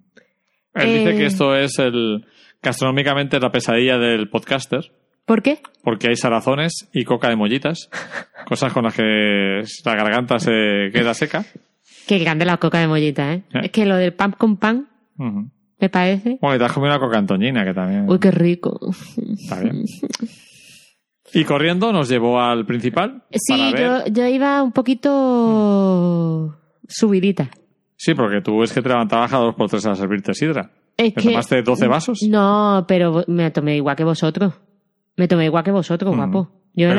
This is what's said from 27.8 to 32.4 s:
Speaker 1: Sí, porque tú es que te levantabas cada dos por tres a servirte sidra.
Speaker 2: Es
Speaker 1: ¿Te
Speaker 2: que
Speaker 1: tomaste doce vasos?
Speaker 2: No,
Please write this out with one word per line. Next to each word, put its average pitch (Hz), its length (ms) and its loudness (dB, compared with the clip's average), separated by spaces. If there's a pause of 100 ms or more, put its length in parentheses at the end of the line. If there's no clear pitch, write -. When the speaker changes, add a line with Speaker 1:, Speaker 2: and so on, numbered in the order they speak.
Speaker 1:
Sí, - 200 -2
porque 104 260 0
tú 107 220 0
es 117 100 -2
que 131 80 -2
te 127 80 -2
levantabas 117 400 0
cada 131 140 2
dos 117 120 0
por 107 140 -2
tres 107 160 -2
a 104 100 -2
servirte 98 380 -4
sidra. 147 380 -4 (260)
Speaker 2:
Es 220 160 2
Speaker 1:
¿Te 226 80 -4
Speaker 2:
que 220 80 4
Speaker 1:
tomaste 131 320 0
doce 123 260 2
vasos? 165 400 0
Speaker 2:
No, 202 600 2